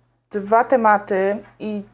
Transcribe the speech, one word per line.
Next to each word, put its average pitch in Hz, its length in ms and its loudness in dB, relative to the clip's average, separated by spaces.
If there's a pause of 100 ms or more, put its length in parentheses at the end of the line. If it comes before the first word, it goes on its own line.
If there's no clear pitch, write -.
(300)
dwa 208 340 2
tematy 208 800 0 (160)
i 208 240 -8 (120)